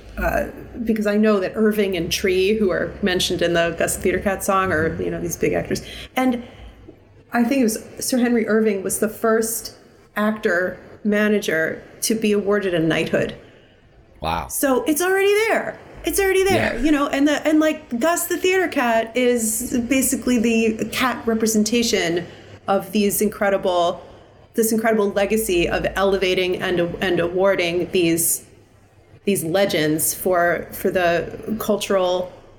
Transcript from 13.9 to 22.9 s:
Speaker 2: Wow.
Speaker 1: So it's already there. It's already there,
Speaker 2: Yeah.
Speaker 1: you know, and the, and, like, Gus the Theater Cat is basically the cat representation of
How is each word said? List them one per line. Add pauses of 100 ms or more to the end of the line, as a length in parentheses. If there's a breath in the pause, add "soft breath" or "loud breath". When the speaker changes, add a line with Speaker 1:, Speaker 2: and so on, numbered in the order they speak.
Speaker 2:
Wow.
Speaker 1:
So
it's
already (140)
there. (240)
It's
already
there,
Speaker 2:
Yeah.
Speaker 1:
you
know,
and
the,
and,
like,
Gus
the
Theater
Cat
is (100)
basically
the
cat
representation (420 loud breath)
of